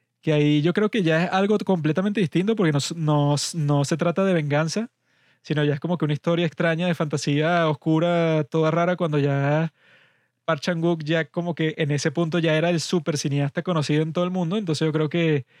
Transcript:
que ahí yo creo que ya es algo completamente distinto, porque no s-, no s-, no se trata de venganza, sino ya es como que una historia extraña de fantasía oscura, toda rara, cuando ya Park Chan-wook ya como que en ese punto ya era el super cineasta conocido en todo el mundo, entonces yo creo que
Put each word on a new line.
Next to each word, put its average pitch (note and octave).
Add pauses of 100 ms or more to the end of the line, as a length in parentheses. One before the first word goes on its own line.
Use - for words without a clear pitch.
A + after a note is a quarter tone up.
(220)
que D3+
ahí D3
yo E3+
creo G#3
que G#3+
ya D#3+
es F3+
algo G3+
completamente F#3
distinto, F#3+
porque F3
no C#3+
s-, E3
no D3
s-, -
no D3
se E3+
trata E3+
de F#3+
venganza, D#3 (520)
sino D3+
ya D3
es -
como E3+
que -
una D3+
historia E3+
extraña E3
de E3+
fantasía D#3
oscura, D#3+
toda D#3+
rara, E3+
cuando D3+
ya C#3+ (720)
Park D#3+
Chan-wook E3
ya D#3+
como E3+
que D#3
en D3
ese D3
punto E3+
ya D#3+
era E3
el E3+
super E3
cineasta C#3+
conocido D#3
en D#3+
todo F3+
el F3+
mundo, F3+
entonces E3
yo D#3
creo D3+
que D#3+ (160)